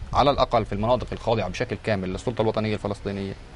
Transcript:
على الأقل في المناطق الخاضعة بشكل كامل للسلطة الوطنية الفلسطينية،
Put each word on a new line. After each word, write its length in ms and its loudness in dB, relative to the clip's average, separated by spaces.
على 180 6
الأقل 340 2
في 80 -6
المناطق 380 2
الخاضعة 380 0
بشكل 340 -2
كامل 260 0
للسلطة 320 -2
الوطنية 320 2
الفلسطينية، 600 -4